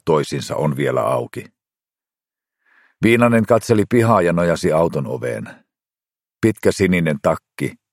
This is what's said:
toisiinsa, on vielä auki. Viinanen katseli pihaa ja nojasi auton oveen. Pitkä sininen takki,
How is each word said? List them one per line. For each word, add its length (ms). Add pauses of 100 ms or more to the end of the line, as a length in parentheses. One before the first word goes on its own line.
toisiinsa, 500
on 220
vielä 240
auki. 440 (1600)
Viinanen 420
katseli 440
pihaa 320
ja 120
nojasi 380
auton 360
oveen. 580 (760)
Pitkä 300
sininen 500
takki, 540 (180)